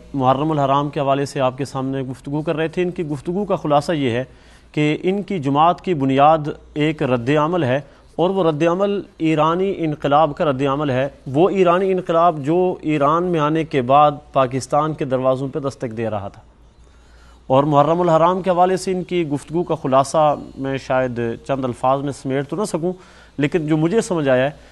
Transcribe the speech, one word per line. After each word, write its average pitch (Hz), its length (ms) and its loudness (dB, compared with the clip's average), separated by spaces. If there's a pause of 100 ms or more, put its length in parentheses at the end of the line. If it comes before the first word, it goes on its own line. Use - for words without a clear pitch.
(140)
मुहर्रमुल 139 440 0
हराम 143 320 0
के 156 100 -6
हवाले 139 260 0
से 139 140 -6
आपके 131 240 -2
सामने 135 400 -6
गुफ्तगू 143 380 -8
कर 156 140 -4
रहे 160 120 -2
थे। 180 140 -4
इनकी 180 220 -4
गुफ्तगू 165 400 -4
का 190 120 -2
खुलासा 147 360 0
ये 139 180 0
है 120 120 -2 (520)
कि 151 180 2 (120)
इनकी 190 340 -2
जुमात 151 420 2
की 185 140 -2
बुनियाद 143 600 2 (240)
एक 156 240 0
रद्द 127 280 0
अमल 156 340 0
है 131 200 0 (340)
और 170 120 2
वो 190 120 0
रद्द 160 220 0
अमल 190 380 0 (200)
ईरानी 160 480 0 (140)
इनकलाब 147 480 2
का 180 120 -2
रद्द 139 180 0
अमल 143 280 0
है। 131 220 -2 (160)
वो 147 220 2
ईरानी 190 400 2
इनकलाब 175 520 0
जो 156 160 0 (260)
ईरान 156 400 2
में 175 160 0
आने 151 240 0
के 147 180 -2
बाद 143 380 4 (140)
पाकिस्तान 139 600 0
के 156 100 -6
दरवाज़ों 131 440 0
पे 151 120 -8
दस्तक 131 300 -8
दे 113 180 -6
रहा 101 200 -6
था। - 140 -20 (1080)
और 135 140 6
मुहर्रमुल 156 460 4
हराम 170 320 4
के 180 80 -2
हवाले 180 260 2
से 185 140 -4
इनकी 180 340 -2
गुफ्तगू 147 380 -4
का 165 120 -2
खुलासा 139 480 2 (360)
मैं 135 200 -4
शायद 131 380 -2 (300)
चंद 135 180 -4
अल्फाज 131 400 0
में 143 80 -4
समेट 135 340 -4
तो 160 100 -8
ना 208 80 -2
सकूँ, 180 300 -4 (440)
लेकिन 151 280 0
जो 156 100 2
मुझे 170 260 2
समझ 160 260 -2
आया 127 160 4
है 143 60 0 (220)